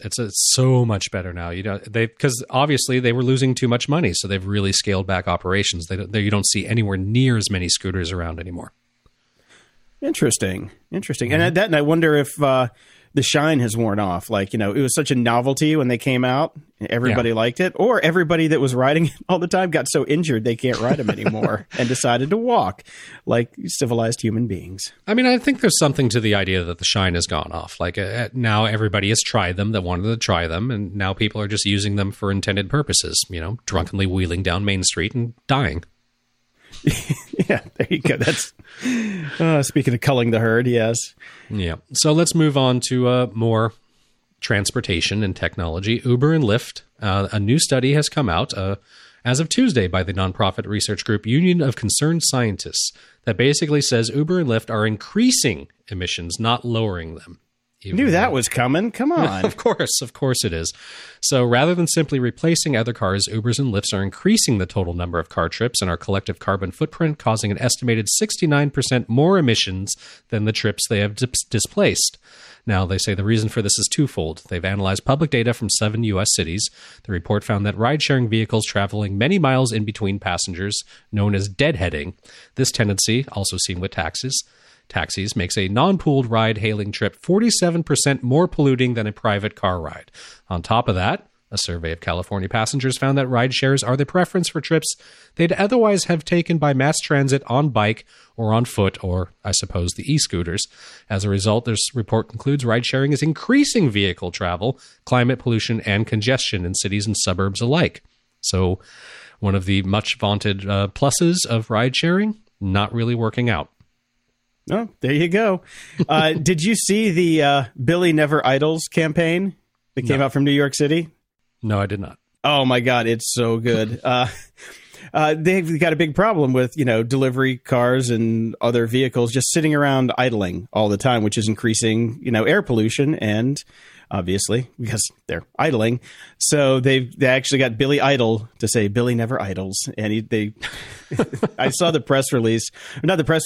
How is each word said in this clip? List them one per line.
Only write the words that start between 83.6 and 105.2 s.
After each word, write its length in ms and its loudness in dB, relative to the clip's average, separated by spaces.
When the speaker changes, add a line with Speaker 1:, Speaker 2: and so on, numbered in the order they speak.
Speaker 1:
seen 140 -6
with 100 -6
taxis, 500 -6
taxis, 460 -4
makes 240 -4
a 100 0
non-pooled 640 2
ride-hailing 640 0
trip 280 -4
forty-seven 640 2
percent 400 0
more 240 2
polluting 480 2
than 140 -2
a 40 -4
private 440 -2
car 240 0
ride. 320 -12
On 140 -4
top 240 0
of 80 2
that, 320 -2
a 80 -8
survey 340 -6
of 80 -10
California 480 -4
passengers 480 -2
found 220 0
that 80 0
ride 260 0
shares 300 2
are 140 0
the 100 -2
preference 420 0
for 140 -6
trips 320 0
they'd 160 2
otherwise 520 2
have 200 0
taken 320 2
by 160 2
mass 260 2
transit, 480 2
on 220 2
bike, 380 2
or 160 2
on 100 4
foot, 400 0
or, 280 -2
I 80 -2
suppose, 400 -2
the 180 -6
e-scooters. 520 -2
As 140 -2
a 60 -2
result, 360 2
this 280 -2
report 360 0
concludes 340 -2
ride 220 2
sharing 260 0
is 100 0
increasing 680 2
vehicle 400 0
travel, 480 -2
climate 340 2